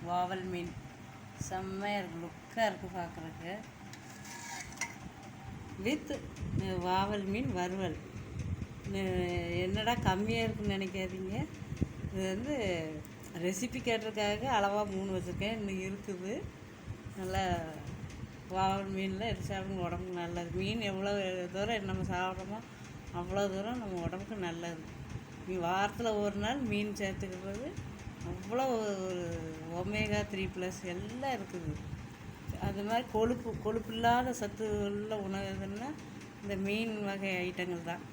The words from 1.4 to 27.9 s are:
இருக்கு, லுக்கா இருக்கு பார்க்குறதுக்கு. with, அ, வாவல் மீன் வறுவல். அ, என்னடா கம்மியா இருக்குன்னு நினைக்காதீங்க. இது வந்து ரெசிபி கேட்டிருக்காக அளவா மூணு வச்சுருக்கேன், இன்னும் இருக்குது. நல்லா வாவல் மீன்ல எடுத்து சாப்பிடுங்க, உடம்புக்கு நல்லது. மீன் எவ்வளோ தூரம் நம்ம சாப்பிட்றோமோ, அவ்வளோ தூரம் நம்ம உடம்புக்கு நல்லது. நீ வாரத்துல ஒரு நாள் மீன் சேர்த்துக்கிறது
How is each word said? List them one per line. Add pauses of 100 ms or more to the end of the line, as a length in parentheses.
இருக்கு,
லுக்கா
இருக்கு (100)
பார்க்குறதுக்கு. (2250)
with,
அ,
வாவல்
மீன்
வறுவல். (1000)
அ, (680)
என்னடா
கம்மியா
இருக்குன்னு
நினைக்காதீங்க. (680)
இது
வந்து (800)
ரெசிபி
கேட்டிருக்காக
அளவா
மூணு
வச்சுருக்கேன்,
இன்னும்
இருக்குது. (720)
நல்லா (1040)
வாவல்
மீன்ல
எடுத்து
சாப்பிடுங்க,
உடம்புக்கு
நல்லது.
மீன்
எவ்வளோ (400)
தூரம்
நம்ம
சாப்பிட்றோமோ, (560)
அவ்வளோ
தூரம்
நம்ம
உடம்புக்கு
நல்லது. (680)
நீ
வாரத்துல
ஒரு
நாள்
மீன்
சேர்த்துக்கிறது (580)